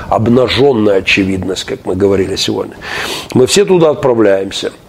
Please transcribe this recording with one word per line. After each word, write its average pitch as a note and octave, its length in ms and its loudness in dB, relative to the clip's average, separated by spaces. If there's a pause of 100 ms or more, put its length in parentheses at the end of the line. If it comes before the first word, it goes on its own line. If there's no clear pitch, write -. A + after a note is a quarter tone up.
Обнажённая A2+ 880 2
очевидность, F#2+ 680 -2
как - 200 -10
мы G2 100 -6
говорили F#2+ 420 0
сегодня. - 380 -4 (600)
Мы B2 120 4
все G3+ 180 2
туда E3+ 260 4
отправляемся. G2+ 840 0 (160)